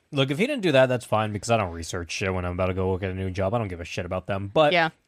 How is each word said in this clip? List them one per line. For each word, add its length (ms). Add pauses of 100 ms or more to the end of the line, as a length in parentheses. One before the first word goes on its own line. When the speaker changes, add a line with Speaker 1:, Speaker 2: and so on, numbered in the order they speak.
(120)
Speaker 1:
Look, 200
if 80
he 80
didn't 160
do 80
that, 160
that's 180
fine, 280
because 180
I 60
don't 140
research 400
shit 220
when 100
I'm 100
about 140
to 60
go 180
look 120
at 80
a 20
new 160
job. 240
I 60
don't 80
give 120
a 60
shit 200
about 200
them. 260
But 220
Speaker 2:
Yeah. 160 (180)